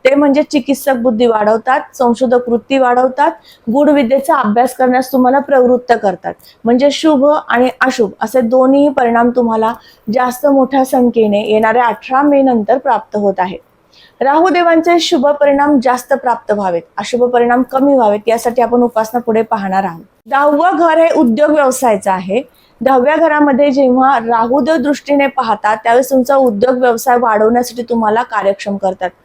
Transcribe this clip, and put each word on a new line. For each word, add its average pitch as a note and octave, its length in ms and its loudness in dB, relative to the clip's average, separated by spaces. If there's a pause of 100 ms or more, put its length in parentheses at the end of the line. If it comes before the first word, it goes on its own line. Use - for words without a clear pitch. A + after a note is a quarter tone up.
ते C4 100 4
म्हणजे C#4+ 280 2
चिकित्सक C#4 520 -2
बुद्धी A#3+ 320 0
वाढवतात, A3+ 540 0 (140)
संशोधक B3 540 0
वृत्ती A#3+ 300 -2
वाढवतात, C4 520 0 (420)
गूढ C#4+ 180 2
विद्येचा C#4 460 0
अभ्यास A#3+ 380 0
करण्यास B3+ 380 -2
तुम्हाला B3+ 260 2
प्रवृत्त B3+ 540 0 (100)
करतात. F3+ 320 -4 (300)
म्हणजे B3 260 2
शुभ C#4+ 360 0 (220)
आणि A#3+ 200 0 (120)
अशुभ B3 300 -2 (100)
असे A3 200 -2
दोन्ही C4 480 2
परिणाम A#3+ 480 0
तुम्हाला A3+ 380 -2 (380)
जास्त B3 340 -2
मोठ्या C4+ 380 2
संख्येने A#3 680 0
येणाऱ्या A3 340 2
अठरा B3+ 380 -2
मे C#4+ 200 2
नंतर A#3+ 360 0
प्राप्त B3 380 -4
होत G3+ 220 0
आहेत. F#3 200 -6 (600)
राहुदेवांचे E4+ 800 2
शुभ D#4 280 0
परिणाम C#4+ 560 2
जास्त B3 300 -2
प्राप्त A#3+ 400 -4
व्हावेत, F#3 300 -4 (140)
अशुभ A#3+ 340 -2
परिणाम A#3+ 320 2
कमी C4+ 320 0
व्हावेत, G#3+ 320 2
यासाठी A#3 360 -2
आपण A#3 180 0
उपासना A#3 400 -2
पुढे A3+ 220 -2
पाहणार G3 420 -4
आहोत. E3 200 -10 (260)
दहावं D4 480 2
घर D#4+ 200 2
हे E4 180 4
उद्योग D4 340 2
व्यवसायाचं B3+ 600 0
आहे. F#3+ 320 -4 (380)
दहाव्या C4 360 2
घरामध्ये D4 540 2
जेव्हा C4 480 2
राहुदेव A#3+ 580 0
दृष्टीने C#4 500 0
पाहतात, A3 500 -4
त्यावेळेस A#3+ 340 0
तुमचा C4 260 0
उद्योग B3 420 0
व्यवसाय B3 400 0
वाढवण्यासाठी A#3+ 640 0
तुम्हाला A3+ 400 -2
कार्यक्षम G3 540 -4
करतात. F#3+ 340 -4 (140)